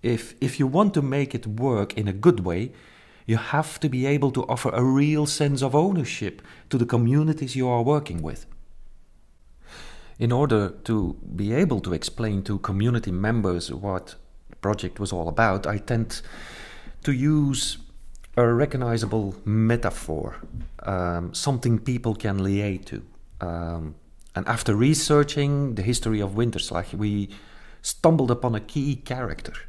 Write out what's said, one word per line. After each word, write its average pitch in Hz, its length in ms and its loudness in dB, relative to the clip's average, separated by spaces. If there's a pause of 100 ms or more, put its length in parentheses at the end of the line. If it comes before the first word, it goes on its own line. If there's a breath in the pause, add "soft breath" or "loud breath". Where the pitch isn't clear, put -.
If, 117 360 -2
if 131 220 -2
you 135 60 4
want 190 280 4
to 156 80 2
make 139 320 0
it 117 120 -4
work 110 480 0
in 104 140 0
a 98 40 0
good 104 280 4
way, 90 320 -2 (540 loud breath)
you 113 120 2
have - 420 -2
to 156 80 0
be 127 160 0
able 139 280 4
to 127 120 0
offer 123 240 -2
a 120 160 2
real 147 400 4
sense 143 380 0
of 131 120 0
ownership 156 680 0 (260 loud breath)
to - 80 0
the 117 80 6
communities 127 720 2
you 127 120 2
are 120 140 2
working 143 400 0
with. - 220 -8 (1700 loud breath)
In 117 140 2
order 120 420 4 (100)
to 104 320 0 (180)
be 101 200 -2
able 143 260 2
to 90 140 -2
explain 101 480 -2
to 101 160 -2
community 110 520 0
members 95 640 0
what 92 420 -6 (360)
the - 60 -18
project 101 440 -2
was 98 100 -2
all 85 180 -2
about, 101 380 4
I 104 120 0
tend 113 420 -2 (840 loud breath)
to 147 80 2
use 139 680 2 (600)
a 120 140 6
recognizable 113 840 0 (120)
metaphor, 110 920 0 (460)
um, 87 500 -2
something 120 460 0
people 120 360 -2
can 101 220 -2
relate 98 480 0
to. - 180 -10 (380)
Um, 85 540 -6 (400)
and 92 120 -4
after 117 300 0
researching 143 1000 2
the 101 80 -4
history 110 380 0
of 98 120 -2
Winterslag, 107 600 -2
we 104 380 -2 (500 loud breath)
stumbled 151 500 4
upon 120 240 2
a 104 60 0
key 139 360 -2
character - 580 -6 (140)